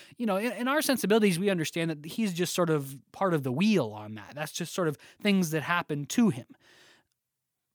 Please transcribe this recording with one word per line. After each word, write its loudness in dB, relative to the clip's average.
you -4
know, 0
in, -2
in -4
our 2
sensibilities, 4
we 2
understand -2
that -8
he's -2
just -2
sort 2
of 0
part 0
of 0
the -2
wheel 2
on -12
that. -14
That's -8
just -8
sort 0
of -6
things 2
that -2
happen -2
to 4
him. -4